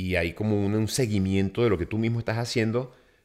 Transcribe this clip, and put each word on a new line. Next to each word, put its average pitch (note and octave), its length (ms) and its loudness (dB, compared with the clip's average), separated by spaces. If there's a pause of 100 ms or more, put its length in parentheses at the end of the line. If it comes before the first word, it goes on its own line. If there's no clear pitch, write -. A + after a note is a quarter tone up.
y F#2 140 -2
hay E2+ 180 0
como G#2+ 320 0
un, G#2 100 0
un A2 120 0
seguimiento G2 760 0
de A#2 60 4
lo F#2 80 4
que F2 80 -4
tú G#2+ 120 -4
mismo A#2 220 0
estás A2 180 -4
haciendo A#2 580 -2 (300)